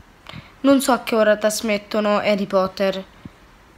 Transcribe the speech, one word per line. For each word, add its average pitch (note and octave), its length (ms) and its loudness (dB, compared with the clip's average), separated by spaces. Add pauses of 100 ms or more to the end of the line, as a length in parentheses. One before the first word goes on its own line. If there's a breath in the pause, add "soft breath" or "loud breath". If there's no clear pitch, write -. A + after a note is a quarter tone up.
(600 loud breath)
Non C4+ 200 4
so C4+ 100 0
a A#3 120 0
che - 100 -6
ora G#3+ 240 4
trasmettono G#3 800 -2
Harry G3+ 300 0
Potter. F#3+ 580 -2 (720)